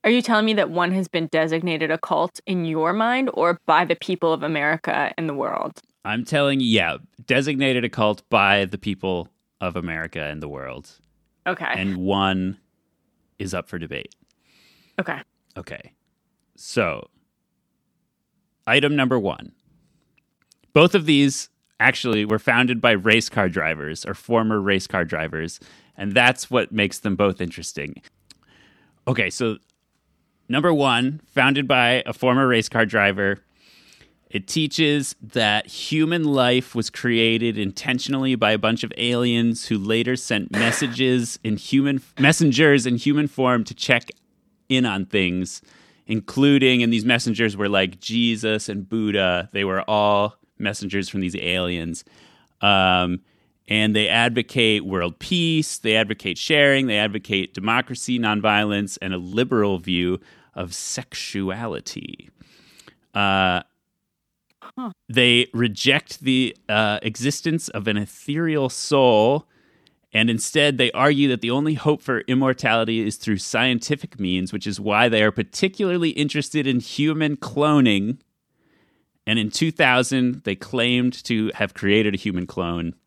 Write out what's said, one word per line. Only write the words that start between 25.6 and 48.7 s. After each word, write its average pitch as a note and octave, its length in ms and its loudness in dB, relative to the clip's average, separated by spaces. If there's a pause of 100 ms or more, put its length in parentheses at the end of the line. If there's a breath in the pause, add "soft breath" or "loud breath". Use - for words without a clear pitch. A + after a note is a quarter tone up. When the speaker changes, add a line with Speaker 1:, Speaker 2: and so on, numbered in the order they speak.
Speaker 2:
and G2 180 -8
that's B2 360 2
what A#2+ 220 0
makes G#2 280 -2
them G2 160 -2
both G2 260 0
interesting. D#2+ 600 -10 (1040 soft breath)
Okay, A#2 220 -2
so A2 280 -6 (920)
number D3 240 0
one, C3+ 540 0
founded C#3 400 2
by B2+ 380 2
a A#2 80 -8
former B2+ 340 2
race A#2 220 2
car A2+ 160 2
driver, G2+ 540 2 (880 soft breath)
it G2+ 180 -6
teaches D3 760 0
that G#2+ 460 0
human D#3 580 -2
life B2+ 500 2
was A#2 140 -2
created A2+ 680 0
intentionally B2+ 800 -2
by A2 160 2
a A2 60 2
bunch A2 260 0
of A#2 140 -8
aliens A#2+ 720 0
who A2+ 100 0
later A2+ 380 0
sent A2+ 360 -4
messages A#2+ 920 0
in A2 140 -2
human, C3+ 440 0 (180)
messengers C#3+ 680 4
in B2 120 0
human D3 300 0
form B2+ 360 0
to - 100 -10
check - 360 -2 (580)
in C3 180 2
on G2 200 -4
things, F#2 560 -2 (460 soft breath)
including, C3 760 2
and A#2 80 2
these A2 140 0
messengers A#2 500 0
were, G2+ 140 -2
like, F#2+ 320 0
Jesus A2 680 -2
and G2+ 220 -8